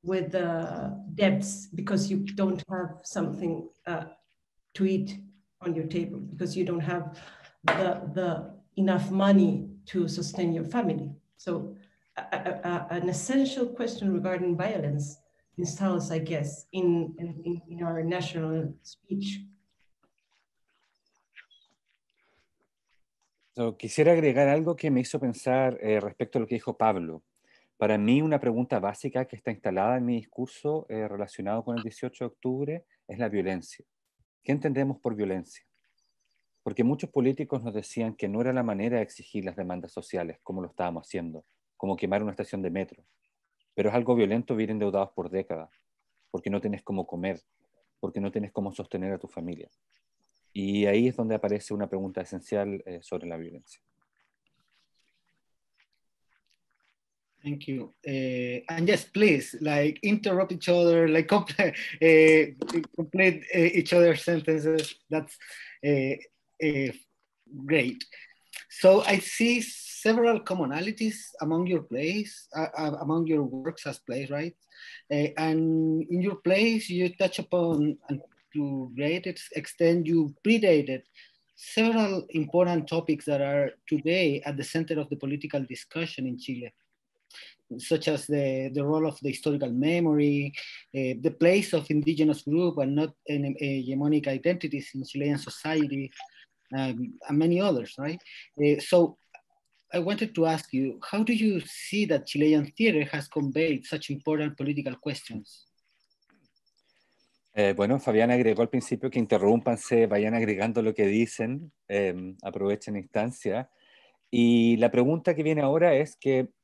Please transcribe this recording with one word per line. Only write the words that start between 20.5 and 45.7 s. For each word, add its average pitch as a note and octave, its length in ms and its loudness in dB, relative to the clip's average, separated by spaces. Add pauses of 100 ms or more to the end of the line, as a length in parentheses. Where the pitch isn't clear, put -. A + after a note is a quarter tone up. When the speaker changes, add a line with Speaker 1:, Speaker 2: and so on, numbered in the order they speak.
Speaker 2:
So, A#2 220 -2
quisiera D3+ 360 4
agregar C#3+ 360 4
algo D#3 260 2
que D3+ 160 -2
me B2+ 100 4
hizo B2+ 200 -4
pensar, B2+ 600 0
eh, G#2+ 180 2
respecto G#2 380 -4
a - 20 2
lo A2 60 -2
que B2 80 -4
dijo A2+ 240 -6
Pablo. E2+ 440 0 (540)
Para G#2+ 220 2
mí, A#2+ 240 4
una D3+ 180 0
pregunta A#2+ 380 -2
básica G#2 480 -4
que - 100 -16
está A#2+ 140 -8
instalada G#2 480 0
en B2 80 -2
mi A#2+ 100 0
discurso, D3 720 -6
eh, A2 200 -6
relacionado G2+ 560 -6
con A#2+ 120 -6
el A2+ 60 -6
dieciocho B2 420 -10
de A#2+ 40 -6
octubre C#3 560 -6 (220)
es G2 120 -12
la A#2 100 -2
violencia. F#2+ 560 -4 (580)
¿Qué - 100 -2
entendemos C#3 460 -2
por A#2 160 -4
violencia? F#2+ 520 -6 (960)
Porque G#2+ 220 -2
muchos C3+ 260 0
políticos C3 520 -2
nos A2+ 120 -8
decían A2 400 -6
que G#2 140 -6
no G#2 120 -2
era B2+ 120 0
la B2+ 100 0
manera A#2 360 -2
de A2 40 0
exigir - 420 -8
las F2+ 120 -8
demandas F2 360 -8
sociales, E2+ 500 -8
como F#2 200 -8
lo F2 60 -10
estábamos E2+ 380 -6
haciendo, E2 380 -10 (320)
como F#2+ 200 -4
quemar G2+ 260 -2
una G#2 100 -4
estación G2 300 -8
de F#2 80 -4
metro. F#2 340 -6 (720)
Pero G2+ 140 0
es G#2 60 -2
algo B2 200 2
violento A2+ 400 2
vivir G#2+ 160 -2
endeudados G2 420 0
por F2+ 180 -6
décadas, F2 400 -6 (600)